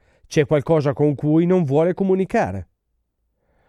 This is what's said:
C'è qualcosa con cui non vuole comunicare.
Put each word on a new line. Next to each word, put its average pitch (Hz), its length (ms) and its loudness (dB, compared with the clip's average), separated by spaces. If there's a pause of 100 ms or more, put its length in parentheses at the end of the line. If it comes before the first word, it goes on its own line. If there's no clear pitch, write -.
(260)
C'è 147 200 0
qualcosa 147 460 0
con 147 220 0
cui 156 320 0
non 180 180 2
vuole 156 300 0
comunicare. 185 720 -2 (1000)